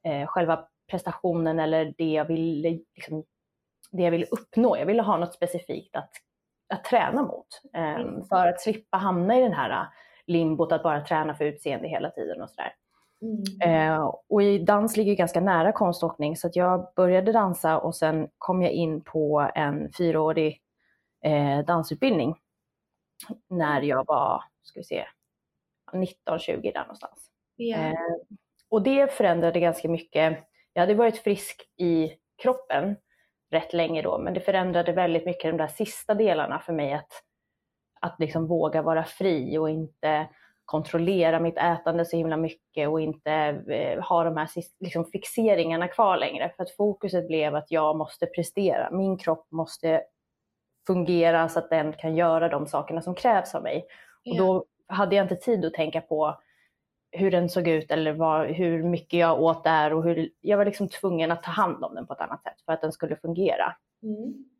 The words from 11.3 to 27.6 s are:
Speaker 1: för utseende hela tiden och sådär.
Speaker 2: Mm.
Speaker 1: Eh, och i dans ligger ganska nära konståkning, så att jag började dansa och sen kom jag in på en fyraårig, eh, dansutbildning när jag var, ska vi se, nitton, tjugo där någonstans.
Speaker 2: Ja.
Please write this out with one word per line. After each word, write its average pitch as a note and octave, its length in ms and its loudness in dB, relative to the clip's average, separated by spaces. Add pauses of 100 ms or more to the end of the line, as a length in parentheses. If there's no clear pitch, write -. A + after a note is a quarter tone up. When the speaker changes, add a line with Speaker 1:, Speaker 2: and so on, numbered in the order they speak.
Speaker 1:
för D3+ 100 -2
utseende D3 440 -4
hela D3+ 220 -4
tiden E2+ 320 -8
och - 80 -14
sådär. - 220 -10 (500)
Speaker 2:
Mm. F#3+ 680 0
Speaker 1:
Eh, D3+ 120 0 (240)
och G#3 140 4
i G3+ 160 4
dans G#3 380 2
ligger G#3 180 2
ganska E3+ 260 2
nära F3+ 320 4
konståkning, E3 640 -2
så - 100 -6
att E3+ 100 -4
jag F3+ 400 2
började F#3 360 4
dansa F3+ 460 2
och - 180 -2
sen D#3+ 320 0 (100)
kom F3+ 240 0
jag F3 100 2
in D#3+ 280 -2
på D3+ 540 0
en D3 440 -4
fyraårig, D#3 640 0 (640)
eh, C#3+ 340 2
dansutbildning D#3+ 760 0 (1160)
när D3+ 320 0
jag C3+ 240 0
var, - 360 0 (200)
ska - 180 -20
vi F3+ 40 -16
se, - 200 -6 (880)
nitton, F3+ 460 -4
tjugo - 340 -4
där - 80 -6
någonstans. - 500 -16 (260)
Speaker 2:
Ja. A#3 200 -4